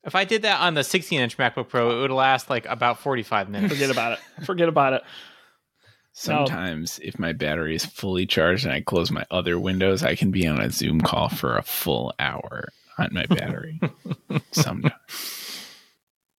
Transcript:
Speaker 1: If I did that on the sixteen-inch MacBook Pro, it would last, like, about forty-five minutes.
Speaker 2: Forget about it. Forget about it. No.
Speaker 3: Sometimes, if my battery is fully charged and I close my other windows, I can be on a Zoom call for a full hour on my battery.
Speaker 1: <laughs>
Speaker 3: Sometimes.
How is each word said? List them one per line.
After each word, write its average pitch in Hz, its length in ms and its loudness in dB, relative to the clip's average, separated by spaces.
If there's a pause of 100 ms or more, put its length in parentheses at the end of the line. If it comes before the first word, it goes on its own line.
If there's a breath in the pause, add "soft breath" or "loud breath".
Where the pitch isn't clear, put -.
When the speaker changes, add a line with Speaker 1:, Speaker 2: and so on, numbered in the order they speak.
Speaker 1:
If - 120 -8
I 196 100 4
did 214 180 2
that 202 180 4
on 175 120 4
the 143 100 2
sixteen-inch 151 540 0
MacBook 123 320 0
Pro, 120 280 4
it 127 40 0
would 131 100 0
last, 131 380 4
like, 120 160 0
about 120 340 0
forty-five 110 500 -2
minutes. 151 240 0
Speaker 2:
Forget 139 180 0
about 117 220 0
it. - 320 -12
Forget 170 240 2
about 139 240 4
it. 127 100 -2
No. - 40 -20 (1400 loud breath)
Speaker 3:
Sometimes, 85 580 -4
if - 160 -10
my 82 140 -2
battery 78 420 -2
is - 100 -2
fully 92 400 -2
charged 90 400 2
and 67 80 0
I 73 80 -2
close 85 300 0
my - 200 -2
other 87 280 0
windows, 92 440 2
I 76 120 2
can 95 160 2
be 90 160 2
on 73 120 2
a 53 120 0
Zoom 73 300 2
call - 280 2
for 60 280 -2
a - 60 0
full 65 560 -2
hour - 500 -4 (280)
on - 160 -2
my - 120 -2
battery. - 540 -2 (380)
Speaker 1:
<laughs> - 340 -6
Speaker 3:
Sometimes. - 420 0 (1500 loud breath)